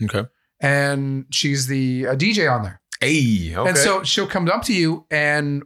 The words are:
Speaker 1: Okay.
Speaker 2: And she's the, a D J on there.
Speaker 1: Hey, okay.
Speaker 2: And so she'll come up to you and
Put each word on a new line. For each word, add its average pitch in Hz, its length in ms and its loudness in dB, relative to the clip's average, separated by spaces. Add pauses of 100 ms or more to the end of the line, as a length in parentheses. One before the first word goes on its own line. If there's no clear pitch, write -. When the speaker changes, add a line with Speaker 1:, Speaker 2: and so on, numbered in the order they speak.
Speaker 1:
Okay. 104 220 -2 (360)
Speaker 2:
And 139 720 0
she's 139 380 -2
the, 131 380 -2
a 131 100 0
D 170 160 2
J 196 160 2
on 123 160 2
there. 92 160 -10 (200)
Speaker 1:
Hey, 113 560 2
okay. 117 120 0
Speaker 2:
And 170 100 2
so 190 240 2
she'll - 240 -2
come 180 220 -2
up 214 160 0
to 240 100 -2
you 165 360 0
and 147 560 0